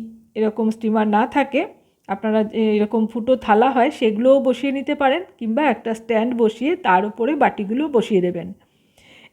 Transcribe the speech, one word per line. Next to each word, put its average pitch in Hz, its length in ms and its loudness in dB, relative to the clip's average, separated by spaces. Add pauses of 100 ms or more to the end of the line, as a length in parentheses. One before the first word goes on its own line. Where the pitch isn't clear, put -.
(360)
এরকম 220 340 -2
স্টিমার 214 380 0
না 208 200 2
থাকে, 269 340 -2 (480)
আপনারা 214 340 -2
যে 220 180 -4 (140)
এরকম 208 320 0
ফুটো 233 280 -2
থালা 240 340 2
হয় 262 220 2
সেগুলোও 247 480 2
বসিয়ে 262 320 0
নিতে 277 240 -4
পারেন, 294 260 0 (160)
কিংবা 233 280 -2
একটা 226 280 -2
স্ট্যান্ড 226 420 -2
বসিয়ে 233 400 0
তার 185 300 2
উপরে 226 300 -2
বাটিগুলো 226 540 -2
বসিয়ে 220 320 2
দেবেন। 175 260 -4 (840)